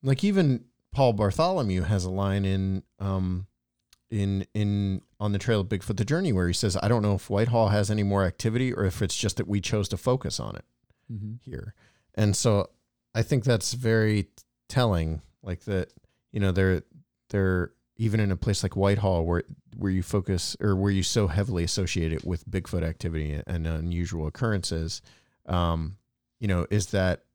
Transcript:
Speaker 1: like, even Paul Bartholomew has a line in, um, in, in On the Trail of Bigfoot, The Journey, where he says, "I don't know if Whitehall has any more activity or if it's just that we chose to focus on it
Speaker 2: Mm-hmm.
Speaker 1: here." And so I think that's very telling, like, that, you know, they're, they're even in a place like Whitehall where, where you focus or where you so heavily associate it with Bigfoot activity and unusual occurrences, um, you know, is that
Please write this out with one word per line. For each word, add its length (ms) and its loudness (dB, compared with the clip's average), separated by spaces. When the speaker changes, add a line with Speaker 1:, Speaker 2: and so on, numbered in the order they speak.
Speaker 1:
like, 200 2
even 420 4
Paul 220 4
Bartholomew 680 0
has 240 0
a 60 -4
line 340 0
in, 380 -2
um, 480 -2
in, 420 -2
in 480 0
On 120 -2
the 80 0
Trail 220 2
of 80 -2
Bigfoot, 280 -4
The 80 0
Journey, 260 0
where 140 2
he 80 2
says, 300 0
"I 40 2
don't 140 2
know 140 2
if 160 -6
Whitehall 380 2
has 200 2
any 140 0
more 200 2
activity 480 0
or 140 0
if 160 0
it's 160 -2
just 200 -2
that 100 -4
we 120 0
chose 300 0
to 80 -2
focus 420 -2
on 160 -8
it 100 -16
Speaker 2:
Mm-hmm. 300 -10
Speaker 1:
here." 320 -12
And 220 4
so 340 2
I 80 0
think 200 0
that's 300 0
very 540 2
telling, 540 2
like, 240 -8
that, 260 -2
you 80 -6
know, 120 4
they're, 320 4
they're 420 0
even 220 0
in 120 2
a 60 0
place 240 0
like 140 -2
Whitehall 500 2
where, 180 0
where 140 -2
you 120 0
focus 560 -2
or 160 2
where 160 2
you 120 2
so 240 0
heavily 360 0
associate 500 -2
it 120 -6
with 220 -6
Bigfoot 360 -2
activity 640 -4
and 180 -4
unusual 640 -2
occurrences, 720 -4
um, 500 0
you 80 -4
know, 220 0
is 180 0
that 360 0